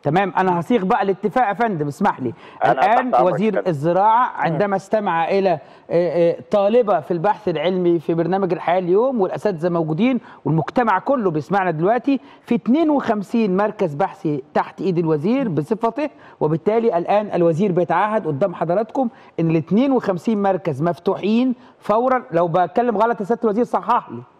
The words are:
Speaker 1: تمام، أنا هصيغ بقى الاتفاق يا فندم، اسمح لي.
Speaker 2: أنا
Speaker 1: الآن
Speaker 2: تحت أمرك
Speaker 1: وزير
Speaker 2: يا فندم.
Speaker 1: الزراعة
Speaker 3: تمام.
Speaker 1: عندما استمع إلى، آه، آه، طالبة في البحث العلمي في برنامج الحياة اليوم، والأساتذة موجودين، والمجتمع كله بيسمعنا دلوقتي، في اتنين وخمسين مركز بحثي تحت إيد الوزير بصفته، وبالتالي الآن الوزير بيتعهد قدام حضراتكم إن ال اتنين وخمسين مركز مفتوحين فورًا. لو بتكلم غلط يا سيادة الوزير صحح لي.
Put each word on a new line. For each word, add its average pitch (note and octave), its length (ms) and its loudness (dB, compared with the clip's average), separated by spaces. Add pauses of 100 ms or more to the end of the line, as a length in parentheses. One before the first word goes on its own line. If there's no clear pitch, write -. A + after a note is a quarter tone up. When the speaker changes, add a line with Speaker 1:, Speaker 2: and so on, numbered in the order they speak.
Speaker 1:
تمام، F3+ 340 0
أنا F#3 220 0
هصيغ F#3+ 260 0
بقى G3+ 180 0
الاتفاق G#3 440 0
يا G3+ 60 -2
فندم، F#3 340 -2
اسمح D#3+ 320 -2
لي. A#2 140 -4 (320)
Speaker 2:
أنا A#2 60 4
Speaker 1:
الآن A3+ 400 2
Speaker 2:
تحت B2 100 4
أمرك F3+ 120 2
Speaker 1:
وزير G#3 200 0
Speaker 2:
يا G3+ 60 -2
فندم. F#3 100 -2
Speaker 1:
الزراعة F#3 640 2
Speaker 3:
تمام. D#3 200 -2
Speaker 1:
عندما G3 220 0
استمع F3+ 540 -2
إلى، G3 200 2
آه، D#3 100 0 (320)
آه، E3+ 440 2 (160)
طالبة G#3 480 2
في C#3+ 120 -6
البحث F3+ 380 -2
العلمي E3+ 500 0
في E3+ 140 -2
برنامج E3+ 400 0
الحياة F3 260 0
اليوم، G#3 420 0
والأساتذة E3 480 -2
موجودين، E3+ 500 0 (260)
والمجتمع F#3 540 0
كله A3 320 0
بيسمعنا F3 400 0
دلوقتي، A#3 480 0 (220)
في - 140 -2
اتنين D4+ 340 2
وخمسين G#3+ 680 0
مركز G3+ 360 -2
بحثي D3 500 -4 (100)
تحت - 280 -4
إيد E3 160 0
الوزير F3+ 520 0
بصفته، A3+ 600 -2 (300)
وبالتالي G3+ 580 0
الآن G3 380 0
الوزير E3+ 360 2
بيتعهد F3+ 560 0
قدام D#3 280 -2
حضراتكم A3 540 -2 (300)
إن E3 100 0
ال D#3+ 60 2
اتنين A3+ 360 0
وخمسين G#3 500 -2
مركز F3 400 -2
مفتوحين G3 760 0 (240)
فورًا. B3 520 0
لو E3+ 160 0
بتكلم F3+ 500 0
غلط A3+ 220 0
يا G3+ 60 -6
سيادة A3+ 180 -4
الوزير A3 200 0
صحح G#3+ 460 -2
لي. A#2 120 -12 (180)